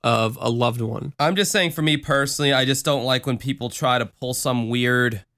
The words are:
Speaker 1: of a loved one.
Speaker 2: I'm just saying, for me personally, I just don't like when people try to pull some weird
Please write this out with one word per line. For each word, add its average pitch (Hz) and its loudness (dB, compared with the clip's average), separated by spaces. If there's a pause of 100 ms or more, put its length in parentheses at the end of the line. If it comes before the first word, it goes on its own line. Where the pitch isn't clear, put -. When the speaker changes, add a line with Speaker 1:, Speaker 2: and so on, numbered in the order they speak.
Speaker 1:
of 113 2
a 117 -2
loved 120 0
one. 113 -6
Speaker 2:
I'm 160 2
just 190 0
saying, 180 0
for 165 -4
me 156 4
personally, 139 0
I 131 4
just 131 0
don't 139 0
like 127 0
when 123 -2
people 127 -6
try 127 0
to 117 -2
pull 127 -8
some 123 -2
weird 123 0 (140)